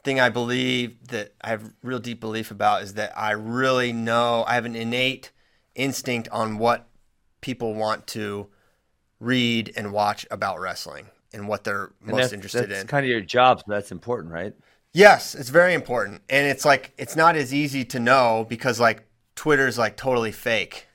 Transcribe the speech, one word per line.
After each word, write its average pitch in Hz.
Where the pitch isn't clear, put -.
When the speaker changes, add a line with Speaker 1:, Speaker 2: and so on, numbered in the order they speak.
Speaker 1:
thing 135
I 123
believe 123
that 107
I 110
have 110
real 123
deep 117
belief 110
about 104
is 98
that 107
I 107
really 120
know, 117
I 120
have 117
an 117
innate 123
instinct 123
on 107
what 117
people 120
want 107
to 101
read 117
and 104
watch 104
about 98
wrestling 82
and 101
what 104
they're 101
Speaker 2:
And 107
Speaker 1:
most -
Speaker 2:
that's, 127
Speaker 1:
interested 101
Speaker 2:
that's 98
Speaker 1:
in. 110
Speaker 2:
kinda 139
your 117
job, 123
so -
that's 104
important, 90
right? 87
Speaker 1:
Yes, 175
it's 127
very 175
important. 120
And 139
it's, 135
like, 139
it's 131
not 160
as 135
easy 139
to 127
know 117
because, 117
like, 113
Twitter's, 135
like, 107
totally 120
fake. -